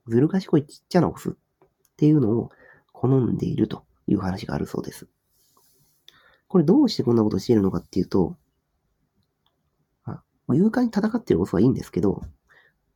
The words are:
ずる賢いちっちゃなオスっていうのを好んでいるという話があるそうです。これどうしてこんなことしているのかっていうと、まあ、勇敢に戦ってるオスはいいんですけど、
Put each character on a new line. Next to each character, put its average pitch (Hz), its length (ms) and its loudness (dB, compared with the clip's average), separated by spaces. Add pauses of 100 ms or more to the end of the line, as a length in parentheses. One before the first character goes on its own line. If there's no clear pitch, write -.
ず 117 100 2
る 151 100 4
賢 190 280 -2
い 147 100 0
ち - 140 -20
っ - 80 -20
ち - 80 0
ゃ 175 60 4
な 95 60 2
オ - 80 -10
ス - 140 -10
っ - 40 -8 (600)
て 151 100 2
い 151 60 6
う 151 80 4
の 107 180 2
を - 120 -6 (420)
好 - 160 -4
ん 131 280 2
で - 100 -4
い - 80 -4
る 113 140 0
と - 160 -14 (220)
い - 80 2
う 98 60 2
話 92 260 -6
が - 80 -6
あ 73 40 -2
る - 80 -6
そ - 140 -8
う - 40 -6
で - 80 -16
す。 - 140 -20 (1400)
こ 185 100 2
れ 156 60 6
ど 233 180 4
う 254 60 4
し - 80 -8
て 131 60 0
こ 123 100 0
ん 117 40 4
な 110 60 4
こ 107 60 2
と 104 100 -2
し - 80 -10
て 123 60 2
い 113 40 4
る 101 60 4
の 95 80 0
か 87 80 -4
っ - 80 -16
て - 140 -4
い 85 40 2
う - 20 -16
と、 95 300 0 (1700)
ま - 500 -8
あ、 - 20 -
勇 208 140 2
敢 247 120 -2
に 247 60 0
戦 214 180 -4
っ 220 160 -6
て - 120 -2
る 82 60 0
オ 95 60 -2
ス - 80 -6
は 90 60 2
い 113 40 4
い 131 40 4
ん 120 60 0
で - 100 -8
す - 80 -20
け 90 80 -6
ど、 95 220 -2 (720)